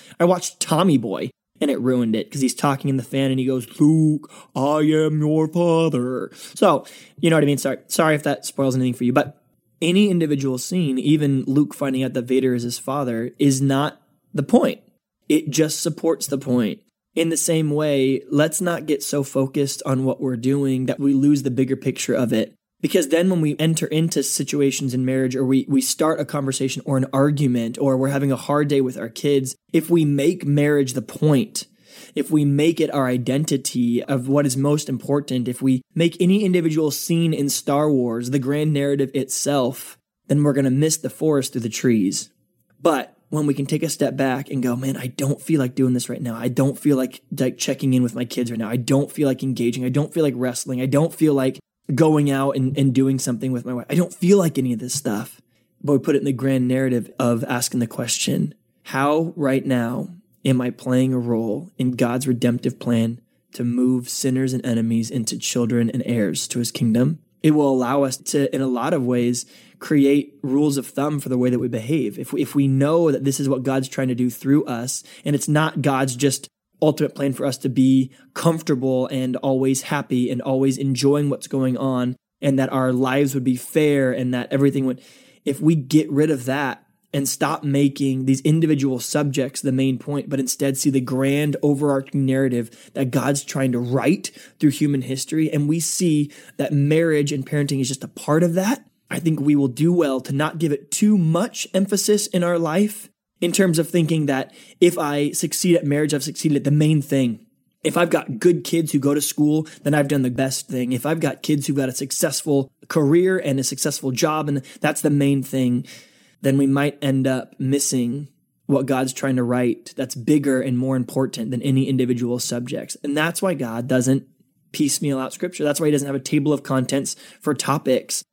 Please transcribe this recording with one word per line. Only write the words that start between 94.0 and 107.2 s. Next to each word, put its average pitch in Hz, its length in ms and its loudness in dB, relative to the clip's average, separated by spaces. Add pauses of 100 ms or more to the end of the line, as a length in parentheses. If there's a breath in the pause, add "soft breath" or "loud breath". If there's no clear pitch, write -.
through 147 120 4
human 143 320 0
history, 147 480 -2
and 147 180 0
we 165 100 0
see 151 520 0 (260 loud breath)
that 147 160 -2
marriage 147 580 2
and 135 140 -6
parenting 143 340 -2
is 123 80 -2
just 123 160 -8
a - 60 -10
part 156 340 0
of 170 120 2
that, 208 280 0 (260)
I - 100 -4
think 160 200 0
we 147 160 4
will 139 140 2
do 151 240 2
well 143 260 2
to 139 140 -8
not 151 260 -2
give 151 140 0
it - 180 -8
too 208 260 2
much 170 560 0
emphasis 202 540 0
in 180 160 -2
our 175 160 0
life 180 500 -2 (300)
in 175 140 -2
terms 180 260 4
of 156 80 0
thinking 160 380 0
that 131 280 -2 (280 loud breath)
if 175 160 6
I 147 340 -2
succeed 165 460 0
at 156 80 -2
marriage, 147 280 0
I've 139 120 -2
succeeded 147 320 -2
at 131 80 -4
the 143 60 2
main 151 300 4
thing. 131 380 0 (460)